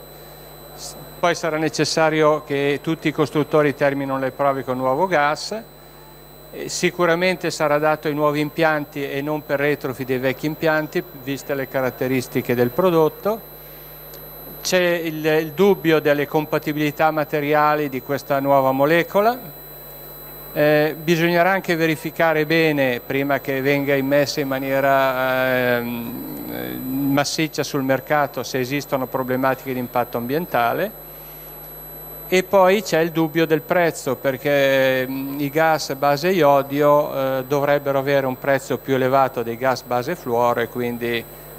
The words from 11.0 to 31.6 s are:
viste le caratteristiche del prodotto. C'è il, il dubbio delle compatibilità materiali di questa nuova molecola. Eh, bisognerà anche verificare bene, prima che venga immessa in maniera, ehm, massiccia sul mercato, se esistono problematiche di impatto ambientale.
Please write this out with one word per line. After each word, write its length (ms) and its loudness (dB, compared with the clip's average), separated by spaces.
viste 320 -6
le 120 -4
caratteristiche 880 -2
del 140 2
prodotto. 840 0
C'è 160 2
il, 460 -2
il 260 0
dubbio 480 4
delle 260 2
compatibilità 840 0
materiali 760 0
di 120 -6
questa 380 -2
nuova 320 4
molecola. 680 2
Eh, 440 4
bisognerà 540 2
anche 240 0
verificare 720 0
bene, 600 2
prima 360 0
che 180 -4
venga 340 0
immessa 460 0
in 80 -2
maniera, 1300 2
ehm, 1300 -6
massiccia 500 0
sul 220 -4
mercato, 600 -2
se 180 -4
esistono 440 -4
problematiche 680 -2
di 60 -6
impatto 380 -4
ambientale. 760 -2